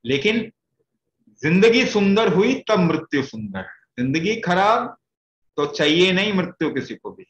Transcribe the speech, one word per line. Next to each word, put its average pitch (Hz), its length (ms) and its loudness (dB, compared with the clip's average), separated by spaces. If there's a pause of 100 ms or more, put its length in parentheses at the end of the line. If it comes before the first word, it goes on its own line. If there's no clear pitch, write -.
लेकिन 202 460 -2 (760)
जिंदगी 220 560 2
सुंदर 202 480 2
हुई 233 340 2
तब 214 120 2
मृत्यु 156 440 0
सुंदर 104 360 -10
है। - 140 -14 (260)
जिंदगी 165 420 -2
खराब 196 560 0 (600)
तो 147 80 0
चाहिए 160 460 2
नहीं 196 220 0
मृत्यु 175 400 -4
किसी 127 220 -8
को 101 160 -16
भी 92 180 -20